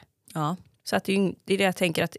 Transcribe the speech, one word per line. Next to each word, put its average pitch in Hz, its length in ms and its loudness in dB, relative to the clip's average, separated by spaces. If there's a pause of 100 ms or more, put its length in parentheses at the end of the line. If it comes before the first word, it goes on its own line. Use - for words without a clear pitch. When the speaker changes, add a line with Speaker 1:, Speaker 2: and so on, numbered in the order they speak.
(340)
Speaker 1:
Ja. 160 220 -2 (280)
Speaker 2:
Så - 120 -2
att 196 80 -2
det 196 80 -2
är 196 40 2
ju, 196 180 2 (100)
det 190 100 0
är 190 40 2
det 196 60 2
jag 185 120 2
tänker, 170 280 0
att - 140 -6